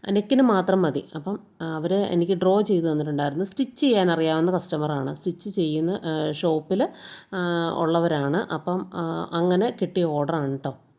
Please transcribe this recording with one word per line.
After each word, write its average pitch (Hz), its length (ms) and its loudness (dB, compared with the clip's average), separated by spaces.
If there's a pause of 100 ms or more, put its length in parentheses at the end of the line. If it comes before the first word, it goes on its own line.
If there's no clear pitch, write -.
നെക്കിന് 208 320 4
മാത്രം 190 400 4
മതി. 147 220 0 (120)
അപ്പം, 185 240 -6 (220)
ആ, 160 140 -6
അവർ 165 180 -2
എനിക്ക് 180 400 2
ഡ്രോ 185 280 4
ചെയ്ത് 175 300 2
തന്നിട്ടുണ്ടായിരുന്നു. 151 540 -2
സ്റ്റിച്ച് - 360 -6
ചെയ്യാൻ 202 300 4
അറിയാവുന്ന 160 400 2
കസ്റ്റമറാണ്, 151 640 -2
സ്റ്റിച്ച് 175 340 -8
ചെയ്യുന്ന, 160 420 0
ആ, 156 400 -2
ഷോപ്പിൽ, 160 560 0 (460)
ആ, 190 60 -4 (380)
ഉള്ളവരാണ്. 165 760 0
അപ്പം, 180 400 -4
ആ, 165 400 -6
അങ്ങനെ 180 480 2
കിട്ടിയ 180 220 0
ഓർഡറാണ് 147 480 -2
കേട്ടോ 135 240 -6 (240)